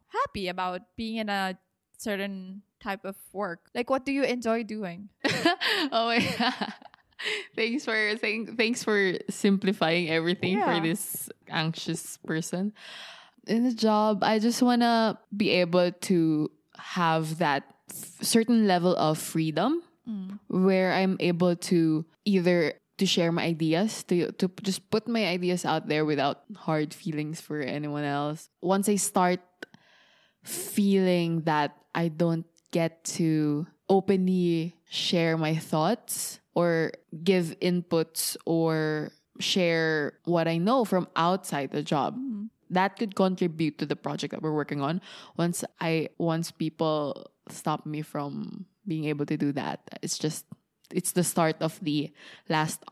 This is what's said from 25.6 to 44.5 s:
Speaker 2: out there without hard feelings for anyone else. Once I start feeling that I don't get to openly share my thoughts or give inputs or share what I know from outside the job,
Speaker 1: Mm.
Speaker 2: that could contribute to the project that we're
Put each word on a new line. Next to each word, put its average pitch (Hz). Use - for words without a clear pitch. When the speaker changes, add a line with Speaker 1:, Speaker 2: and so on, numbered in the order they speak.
Speaker 2:
out 156
there 151
without 143
hard 156
feelings 151
for 151
anyone 147
else. 147
Once 190
I 208
start 180
feeling 185
that 151
I 170
don't 165
get 165
to 156
openly 185
share 165
my 160
thoughts -
or 170
give 180
inputs 170
or 156
share 165
what 165
I 165
know 220
from 185
outside 165
the 147
job, 143
Speaker 1:
Mm. 226
Speaker 2:
that 185
could 214
contribute 170
to 156
the 147
project 143
that -
we're 156